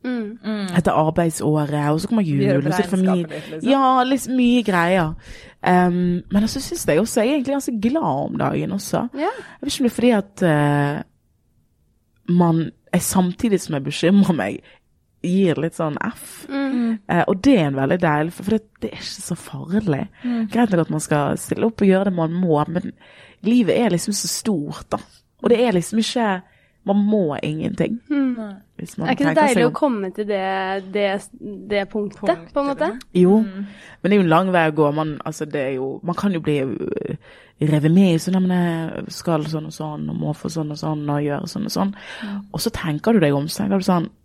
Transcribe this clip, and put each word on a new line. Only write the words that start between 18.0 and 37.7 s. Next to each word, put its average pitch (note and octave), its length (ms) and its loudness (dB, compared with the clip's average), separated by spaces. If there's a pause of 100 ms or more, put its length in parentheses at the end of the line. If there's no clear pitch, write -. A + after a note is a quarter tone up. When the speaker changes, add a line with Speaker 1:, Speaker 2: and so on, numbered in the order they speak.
Speaker 3:
deilig, D#3 320 0
for, - 120 -14
for G#3+ 120 0
det, G#3+ 60 -4 (180)
det A3 120 -8
er - 80 -14
ikke - 240 -14
så E3+ 160 -6
farlig. D#3+ 640 -4 (200)
Speaker 2:
Mm. A#3+ 200 -2 (100)
Speaker 3:
Greit A3+ 160 4
nok E3+ 160 2
at - 80 -8
man D#3 80 -2
skal D3 400 0
stille - 240 -2
opp A3+ 160 -2
og G3+ 80 4
gjøre F#3+ 220 4
det - 20 -4
man E3 200 -2
må, E3+ 260 2 (100)
men E3+ 220 -6 (500)
livet A3+ 380 4
er A#3 100 2
liksom F3 240 0
så F#3 160 -4
stort, D#3 640 -4
da. - 80 -4 (420)
Og A#3 60 2
det A#3 160 6
er A3+ 80 2
liksom F3+ 260 0
ikke, A3+ 280 0 (580)
man G3+ 160 2
må G#3 220 2 (180)
ingenting. F3 560 -2 (120)
Speaker 1:
Mm. C4+ 280 0
Speaker 2:
Nei. G#3+ 140 -10 (240)
Speaker 3:
Hvis - 240 -12
man - 80 -2
Speaker 1:
Er C4 80 2
ikke C#4+ 80 0
det C#4+ 80 2
Speaker 3:
tenker D#4 160 4
seg B3 80 2
Speaker 1:
deilig F3+ 80 4
å - 60 4
Speaker 3:
om. D3+ 80 -6
Speaker 1:
komme A3 340 0
til G#3+ 160 -6
det, G3+ 120 -2 (520)
det, G3+ 140 0 (640)
det G3+ 200 -2
punktet, G#3 300 -6
Speaker 2:
Punktet, E4 340 -2
Speaker 1:
på D4 60 0
en C#4 80 -2
måte? C#4+ 240 -2
Speaker 2:
liksom. B3 80 -12 (140)
Speaker 3:
Jo, F3+ 260 6
Speaker 2:
Mm. G3 260 -4 (360)
Speaker 3:
men F#3+ 100 0
det - 0 -
er G#3 80 6
jo F#3 60 4
en E3 40 2
lang F#3 220 4
vei F3 160 4
å D#3 80 0
gå. D3 180 4
Man, D#3 200 -4 (120)
altså, D#3 240 -8
det D3 120 -4
er C3 160 -2
jo, C3 100 -6 (160)
man E3+ 120 -4
kan G3+ 200 0
jo E3 60 -4
bli, D3+ 180 0
øh, - 560 -6 (460)
revet D3+ 300 4